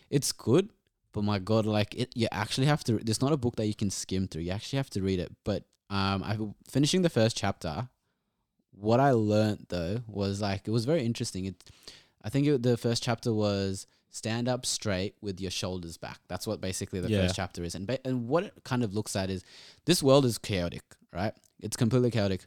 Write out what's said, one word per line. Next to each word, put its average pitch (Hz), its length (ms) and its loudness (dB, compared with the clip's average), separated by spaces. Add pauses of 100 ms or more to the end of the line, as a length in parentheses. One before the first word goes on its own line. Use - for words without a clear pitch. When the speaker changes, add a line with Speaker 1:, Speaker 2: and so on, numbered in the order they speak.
(100)
Speaker 1:
it's 139 220 0
good, 175 380 0 (420)
but 104 100 -4
my 104 160 2
God, 107 280 2
like, 107 280 0
it, - 220 -4
you 113 160 2
actually 110 340 -2
have 147 180 2
to, 113 120 2
it's 110 260 -2
not 135 100 2
a 160 40 4
book 120 200 -2
that 110 100 0
you 107 100 -2
can 101 140 -2
skim 95 380 -2
through. 78 140 -8
You 87 80 -4
actually 107 280 -4
have 135 120 -4
to 98 120 -4
read 95 180 0
it. - 120 -6 (120)
But, 98 180 -2 (260)
um, 98 360 2
I'm 107 300 -4 (140)
finishing 151 340 2
the 170 80 2
first 110 260 2
chapter. 98 520 -4 (840)
What 107 280 2
I 139 120 6
learned, 107 560 4
though, 87 380 -2
was, 101 340 -2
like, 98 280 -2
it - 20 -2
was 113 140 2
very 147 200 0
interesting. 113 420 -4
It, 95 180 -10 (580)
I 107 60 -10
think 139 180 2
it, 143 160 4
the 120 140 6
first 117 260 -2
chapter 117 300 0
was 98 540 0 (240)
stand 120 380 -4
up 127 180 -4
straight 98 560 -2
with 95 180 -6
your 95 100 -4
shoulders 90 460 -6
back. - 220 -12 (100)
That's - 180 -8
what 104 140 -4
basically - 400 -4
the 90 80 -2
Speaker 2:
Yeah. 104 140 4
Speaker 1:
first 92 140 2
chapter 90 280 -6
is. 85 100 -6
And 92 120 -8
ba-, 123 200 -4
and 127 220 -2
what 165 160 2
it 208 80 -12 (120)
kind 123 180 0
of 104 120 -2
looks 107 220 -4
at 95 140 0
is 92 140 -4 (420)
this 175 160 4
world 135 240 8
is 113 120 0
chaotic, 87 440 -4 (300)
right? 98 200 -2 (280)
It's 107 160 -6
completely 123 340 4
chaotic. 101 360 2